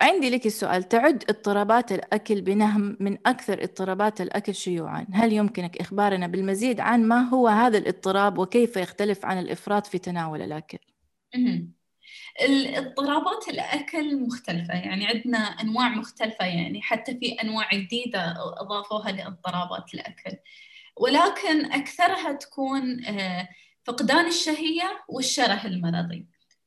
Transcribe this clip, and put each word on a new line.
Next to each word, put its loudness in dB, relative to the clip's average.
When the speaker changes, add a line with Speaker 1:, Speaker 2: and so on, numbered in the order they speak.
Speaker 1:
عندي 6
لك 0
السؤال، 0
تعد 4
اضطرابات 2
الأكل -2
بنهم 2
من -2
أكثر 0
اضطرابات -2
الأكل -4
شيوعا، -6
هل 6
يمكنك 0
إخبارنا 2
بالمزيد 0
عن 4
ما 6
هو 4
هذا 6
الاضطراب 2
وكيف 2
يختلف -2
عن -2
الإفراط -2
في -6
تناول -6
الأكل؟ -10
Speaker 2:
مهم. 0
الاضطرابات 0
الأكل -4
مختلفة، -4
يعني -4
عندنا 0
أنواع 0
مختلفة، -4
يعني -4
حتى -4
في -2
أنواع -4
جديدة -4
أضافوها -6
لاضطرابات -8
الأكل، -14
ولكن 4
أكثرها 0
تكون، -4
آه، -4
فقدان 2
الشهية -2
والشره 0
المرضي. -4